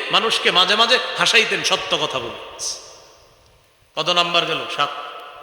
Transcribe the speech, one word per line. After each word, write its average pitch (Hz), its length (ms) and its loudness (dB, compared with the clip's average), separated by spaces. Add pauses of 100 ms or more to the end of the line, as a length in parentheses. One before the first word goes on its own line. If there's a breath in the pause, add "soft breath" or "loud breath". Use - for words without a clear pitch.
(120)
মানুষকে 208 400 2
মাঝে 185 240 4
মাঝে 233 240 4 (180)
হাসাইতেন, 190 460 4
সত্য 180 340 0
কথা 143 220 -2
বলতেন। - 480 -10 (1300)
কত 160 140 -2
নাম্বার 175 360 2
গেল? 156 140 -4 (160)
সাত। 147 140 0 (540)